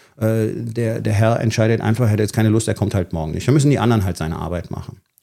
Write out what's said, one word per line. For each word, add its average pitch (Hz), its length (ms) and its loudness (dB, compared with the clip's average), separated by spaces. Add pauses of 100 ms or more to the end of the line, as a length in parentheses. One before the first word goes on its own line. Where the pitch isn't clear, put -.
(200)
äh, 110 340 0
der, 117 480 -4
der 110 120 -2
Herr 113 280 2
entscheidet 113 400 2
einfach, 113 260 0
er 104 60 4
hat 107 80 2
jetzt 104 120 -2
keine 110 160 2
Lust, 110 200 2
er 101 60 -2
kommt 104 200 -2
halt 92 180 -2
morgen 80 200 -4
nicht. 85 140 -4
Dann 131 80 4
müssen 147 160 4
die 120 80 2
anderen 110 260 2
halt 90 120 -2
seine 80 200 -6
Arbeit 82 340 -6
machen. - 300 -12 (220)